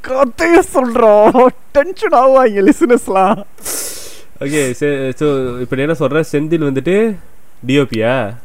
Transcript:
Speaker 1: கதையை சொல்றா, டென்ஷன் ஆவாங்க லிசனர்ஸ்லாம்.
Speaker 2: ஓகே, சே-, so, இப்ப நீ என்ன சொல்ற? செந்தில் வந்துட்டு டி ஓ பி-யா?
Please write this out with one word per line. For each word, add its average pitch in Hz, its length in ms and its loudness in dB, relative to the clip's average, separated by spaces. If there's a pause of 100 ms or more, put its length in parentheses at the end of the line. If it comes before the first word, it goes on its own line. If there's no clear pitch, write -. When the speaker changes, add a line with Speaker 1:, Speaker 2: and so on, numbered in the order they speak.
Speaker 1:
கதையை 285 600 2 (120)
சொல்றா, 226 720 4 (260)
டென்ஷன் 359 400 -2
ஆவாங்க 247 580 4
லிசனர்ஸ்லாம். 202 720 2 (960)
Speaker 2:
ஓகே, 139 400 -2
சே-, 135 340 -2
so, 131 460 -2
இப்ப 127 160 -4
நீ 131 60 -2
என்ன 156 180 0
சொல்ற? 151 320 0
செந்தில் 151 400 -2
வந்துட்டு 185 440 0 (500)
டி 135 140 2
ஓ - 20 4
பி-யா? 117 520 -2 (120)